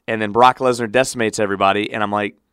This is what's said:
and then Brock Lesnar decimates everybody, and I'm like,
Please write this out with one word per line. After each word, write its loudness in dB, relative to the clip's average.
and -4
then -2
Brock 4
Lesnar -2
decimates 0
everybody, 0
and -6
I'm -2
like, -4